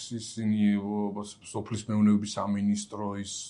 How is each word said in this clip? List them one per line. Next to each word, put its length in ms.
ისინი, 540
ო, 500
სოფლის 420
მეურნეობის 480
სამინისტრო, 840
ის, 180